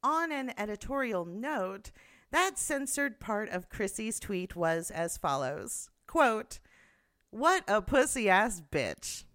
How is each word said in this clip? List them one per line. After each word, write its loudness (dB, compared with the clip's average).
On 2
an -4
editorial -2
note, -6
that 2
censored -2
part -2
of -6
Chrissy's -4
tweet -4
was 0
as -4
follows, -2
quote, 2
"What 4
a 4
pussy-ass 4
bitch." -4